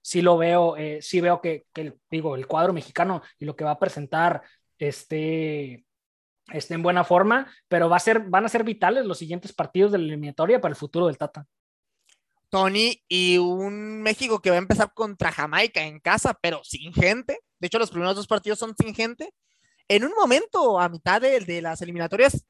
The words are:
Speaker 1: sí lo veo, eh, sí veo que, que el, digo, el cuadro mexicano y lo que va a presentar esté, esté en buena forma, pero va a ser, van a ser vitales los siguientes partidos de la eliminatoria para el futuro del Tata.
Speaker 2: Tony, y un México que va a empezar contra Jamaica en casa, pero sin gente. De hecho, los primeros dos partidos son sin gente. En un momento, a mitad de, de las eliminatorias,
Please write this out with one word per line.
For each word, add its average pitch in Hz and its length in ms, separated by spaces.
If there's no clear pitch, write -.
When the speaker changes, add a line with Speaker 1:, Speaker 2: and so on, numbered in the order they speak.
Speaker 1:
sí 185 200
lo 175 160
veo, 170 400
eh, 151 240
sí 185 180
veo 175 220
que, 160 320
que 160 80
el, 151 180
digo, 160 280
el 131 100
cuadro 165 240
mexicano 175 500
y - 60
lo 147 120
que 156 80
va 151 60
a 147 80
presentar 160 600
esté, 151 1080
esté 160 220
en 165 100
buena 175 220
forma, 208 420
pero 170 200
va 175 80
a 175 40
ser, 226 200
van 196 240
a 220 40
ser 233 160
vitales 220 400
los 185 120
siguientes 175 360
partidos 185 400
de 202 60
la 165 60
eliminatoria 156 540
para 175 120
el 139 60
futuro 165 300
del 143 100
Tata. 147 280
Speaker 2:
Tony, 202 600
y 180 280
un 202 640
México 220 380
que 190 100
va 175 60
a 175 40
empezar 190 340
contra 202 400
Jamaica 160 500
en 151 160
casa, 220 420
pero 160 220
sin 151 300
gente. 226 460
De 180 80
hecho, 220 120
los 226 120
primeros 180 240
dos 202 120
partidos 208 320
son 220 180
sin 220 180
gente. 233 380
En 202 160
un 311 120
momento, 285 640
a 175 80
mitad 175 320
de, 262 220
de 170 200
las 165 200
eliminatorias, 175 680